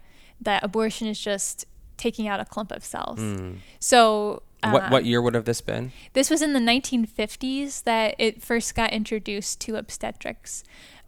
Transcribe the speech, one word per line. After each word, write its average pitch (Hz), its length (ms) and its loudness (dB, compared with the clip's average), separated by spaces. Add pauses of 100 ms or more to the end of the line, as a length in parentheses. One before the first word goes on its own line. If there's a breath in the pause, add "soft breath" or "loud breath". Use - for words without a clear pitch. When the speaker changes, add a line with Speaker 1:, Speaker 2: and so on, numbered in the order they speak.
(420 soft breath)
Speaker 1:
that 202 240 2
abortion 220 420 0
is 214 100 -4
just - 480 -4 (300)
taking 226 320 -2
out 202 140 -2
a - 20 -6
clump 208 300 -8
of - 100 -10
cells." - 360 -8
Speaker 2:
Mm. 95 400 -4 (200 loud breath)
Speaker 1:
So, 214 640 4 (200)
Speaker 2:
What, 135 280 4
what 127 120 6
Speaker 1:
um, - 20 -4
Speaker 2:
year 120 160 4
would 120 120 2
have 117 120 0
this 117 160 -2
been? 117 320 -4 (180 loud breath)
Speaker 1:
This 269 180 2
was 311 120 2
in 302 100 2
the 277 80 2
nineteen 240 460 2
fifties 262 800 -4
that 226 360 2
it 220 240 0
first - 320 -2
got 226 160 2
introduced 214 720 -4
to 220 160 -4
obstetrics. - 880 -10 (420 loud breath)